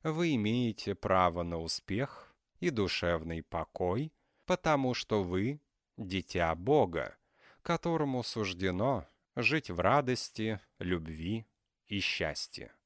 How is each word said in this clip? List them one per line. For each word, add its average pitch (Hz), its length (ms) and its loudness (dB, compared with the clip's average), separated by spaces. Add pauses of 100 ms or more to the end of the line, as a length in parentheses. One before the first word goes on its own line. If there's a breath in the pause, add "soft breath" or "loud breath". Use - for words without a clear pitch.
вы 160 340 0
имеете 110 600 0
право 90 480 4
на 85 160 -4
успех - 720 -6 (260)
и 175 120 0
душевный 85 720 0
покой, 92 680 -2 (340)
потому 143 480 2
что 107 300 0
вы — 98 380 -2 (360)
дитя 90 580 0
Бога, 87 600 2 (460 soft breath)
которому 156 640 -2
суждено 95 840 -2 (280)
жить 123 340 0
в 175 100 -2
радости, 110 800 2 (200)
любви 87 680 -2 (420)
и 101 120 -4
счастье. - 760 -4 (120)